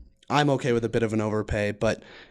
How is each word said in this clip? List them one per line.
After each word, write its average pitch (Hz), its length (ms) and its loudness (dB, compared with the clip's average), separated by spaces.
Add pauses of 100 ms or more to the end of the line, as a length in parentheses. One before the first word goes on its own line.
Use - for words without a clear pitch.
(320)
I'm 143 200 4
okay 127 220 0
with 117 100 0
a 113 60 -2
bit 113 140 0
of 110 100 0
an 110 80 2
overpay. 107 520 0
But 107 280 -2 (300)